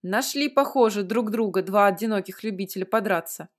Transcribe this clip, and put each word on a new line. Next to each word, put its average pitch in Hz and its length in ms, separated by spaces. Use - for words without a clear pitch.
Нашли, 233 460
похоже, 247 540
друг 208 280
друга 202 320
два 202 240
одиноких 196 560
любителя 190 420
подраться. 190 720